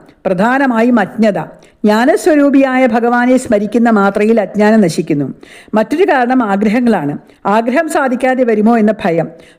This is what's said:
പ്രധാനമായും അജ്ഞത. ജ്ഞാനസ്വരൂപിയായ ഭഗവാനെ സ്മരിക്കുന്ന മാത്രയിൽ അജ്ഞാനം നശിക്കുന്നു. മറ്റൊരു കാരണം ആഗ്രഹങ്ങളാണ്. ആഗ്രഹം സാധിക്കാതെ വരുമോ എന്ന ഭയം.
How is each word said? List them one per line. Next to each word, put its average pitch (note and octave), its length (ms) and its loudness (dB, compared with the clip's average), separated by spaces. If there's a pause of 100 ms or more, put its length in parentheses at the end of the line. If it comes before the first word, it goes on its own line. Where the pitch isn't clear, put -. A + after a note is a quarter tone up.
(260)
പ്രധാനമായും A#3+ 760 0
അജ്ഞത. G3 400 -2 (460)
ജ്ഞാനസ്വരൂപിയായ C4+ 1000 2
ഭഗവാനെ A#3+ 520 0
സ്മരിക്കുന്ന A#3 520 -2
മാത്രയിൽ G#3 520 2
അജ്ഞാനം G#3 400 2
നശിക്കുന്നു. D#3 520 -2 (400)
മറ്റൊരു A3 300 -2
കാരണം B3+ 400 0
ആഗ്രഹങ്ങളാണ്. G3+ 760 0 (280)
ആഗ്രഹം A#3 440 0
സാധിക്കാതെ C4 540 -2
വരുമോ A3+ 340 2
എന്ന G#3+ 160 2 (120)
ഭയം. E3 240 -2 (300)